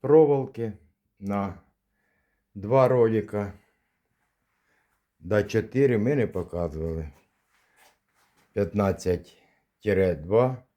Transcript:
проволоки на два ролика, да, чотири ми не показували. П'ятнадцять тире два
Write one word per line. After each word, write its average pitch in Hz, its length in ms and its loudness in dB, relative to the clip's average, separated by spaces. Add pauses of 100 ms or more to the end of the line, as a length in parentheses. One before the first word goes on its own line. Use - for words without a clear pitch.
проволоки 139 720 2 (460)
на 98 440 -6 (920)
два 120 340 2
ролика, 110 640 0 (1700)
да, 101 260 -2
чотири 117 540 0
ми 120 160 0
не 123 120 0
показували. 80 840 -6 (1400)
П'ятнадцять 95 920 -2 (400)
тире 95 320 2
два 113 500 0 (120)